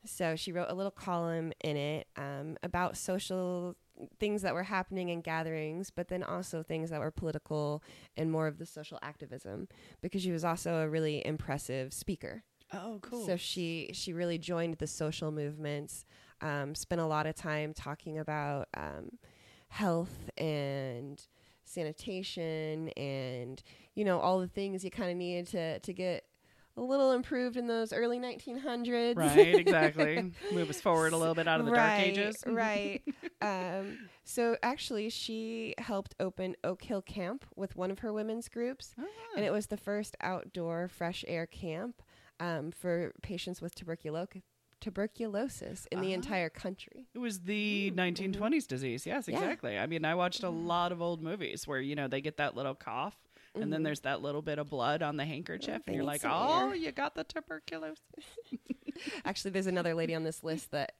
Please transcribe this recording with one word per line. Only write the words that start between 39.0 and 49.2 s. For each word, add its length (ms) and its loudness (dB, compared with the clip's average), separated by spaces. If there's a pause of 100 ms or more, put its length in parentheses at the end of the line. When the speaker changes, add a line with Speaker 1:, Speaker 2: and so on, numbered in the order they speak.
Speaker 1:
and 80 2
it 80 4
was 140 0
the 100 -6
first 460 -4
outdoor 680 -2
fresh 400 -4
air 180 -2
camp, 540 -8 (380)
um, 320 -2
for 420 0 (100)
patients 380 -6
with 140 -6
tuberculo-, 540 -6 (520)
tuberculosis 1120 -4
in 100 -2
the 120 2
Speaker 2:
Ah. 20 2
Speaker 1:
entire 340 0
country. 640 -8
Speaker 2:
It 60 -8
was 220 -2
the 500 2
Speaker 1:
Mm, 60 -2
Speaker 2:
nineteen 360 2
twenties 340 2
Speaker 1:
mm-hmm. 100 -2
Speaker 2:
disease. 280 -2
Yes, 220 -2